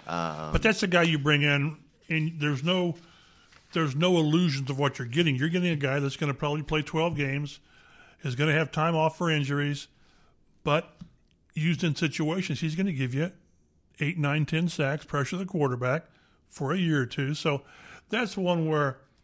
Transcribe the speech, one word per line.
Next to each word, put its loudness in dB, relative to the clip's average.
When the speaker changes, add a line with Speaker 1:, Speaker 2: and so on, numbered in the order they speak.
Speaker 1:
Um, -4
Speaker 2:
But 0
that's 2
the -2
guy 4
you 2
bring 2
in, 0
and -2
there's 0
no, 0
there's 0
no 4
illusions 2
of -4
what 0
you're -6
getting. 2
You're 0
getting 2
a 0
guy 0
that's -2
gonna -2
probably -2
play -2
twelve 0
games, -4
is -4
gonna 2
have 0
time 2
off 2
for 0
injuries, 0
but 0
used 0
in 2
situations, -2
he's -2
gonna 0
give -2
you -2
eight, -2
nine, 0
ten 0
sacks, -2
pressure -2
the -4
quarterback 0
for -4
a 0
year 2
or -2
two. -4
So -2
that's -2
one 0
where, 2